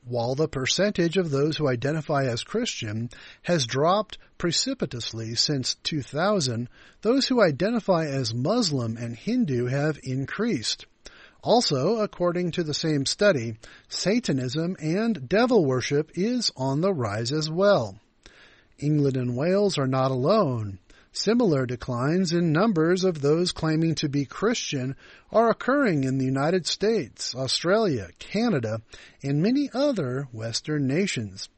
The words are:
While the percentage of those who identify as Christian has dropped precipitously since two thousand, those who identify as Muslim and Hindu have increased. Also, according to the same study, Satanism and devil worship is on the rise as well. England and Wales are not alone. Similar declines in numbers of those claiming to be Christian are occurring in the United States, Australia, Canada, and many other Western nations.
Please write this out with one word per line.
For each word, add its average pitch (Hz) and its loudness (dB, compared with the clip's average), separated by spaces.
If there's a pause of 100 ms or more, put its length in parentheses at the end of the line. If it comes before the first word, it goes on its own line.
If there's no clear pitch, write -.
While 120 -2
the 156 0
percentage 170 0
of 170 0
those 143 0
who 151 0
identify 139 0
as 120 -2
Christian 117 -4 (320)
has 160 0
dropped 165 0 (200)
precipitously 123 -4
since 135 0
two 156 -4
thousand, 139 -2 (320)
those 247 2
who 247 4
identify 180 2
as 135 -4
Muslim 139 0
and 117 -8
Hindu 170 0
have 143 -2
increased. 135 -4 (580)
Also, 185 4
according 175 -2
to 180 -2
the 151 -4
same 147 0
study, 127 0 (320)
Satanism 165 0
and 165 -2
devil 220 4
worship 139 0
is 226 0
on 135 0
the 196 2
rise 117 -2
as 156 -2
well. 160 2 (800)
England 143 2
and 123 -2
Wales 185 0
are 135 0
not 131 2
alone. 127 0 (340)
Similar 190 2
declines 135 -2
in 175 2
numbers 175 2
of 175 0
those 160 2
claiming 160 0
to 151 -2
be 139 0
Christian 139 -4 (360)
are 226 6
occurring 220 2
in 131 0
the 135 0
United 143 0
States, 196 -2
Australia, 135 0 (100)
Canada, 135 -2 (420)
and 143 0
many 254 2
other 165 0
Western 117 -4
nations. 127 -2